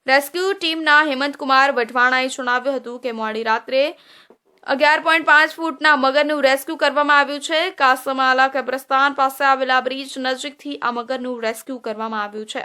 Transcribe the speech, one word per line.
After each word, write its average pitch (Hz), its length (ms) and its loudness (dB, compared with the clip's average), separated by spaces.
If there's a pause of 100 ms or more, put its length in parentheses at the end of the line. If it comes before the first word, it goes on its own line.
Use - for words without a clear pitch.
રેસ્ક્યુ 285 480 0
ટીમના 320 500 2
હેમંતકુમાર 277 680 0
વઢવાણાએ 254 560 0
જણાવ્યું 254 520 -2
હતું 240 200 -12
કે 240 200 -8
મોડી 220 280 -4
રાત્રે 254 380 0 (800)
અગિયાર 294 360 2
પોઇન્ટ 320 240 2
પાંચ 311 280 4
ફૂટના 311 420 0
મગરનું 285 480 2
રેસ્ક્યુ 269 320 2
કરવામાં 285 440 2
આવ્યું 285 200 -2
છે. 320 200 -2 (120)
કાસમાલા 262 760 2
કબ્રસ્તાન 269 640 -2
પાસે 269 300 0
આવેલા 262 360 2
બ્રિજ 269 380 -8
નજીકથી 269 600 -6
આ 240 140 -2
મગરનું 247 500 -6
રેસ્ક્યુ 226 380 -6
કરવામાં 220 440 -6
આવ્યું 214 280 -12
છે. 262 120 -8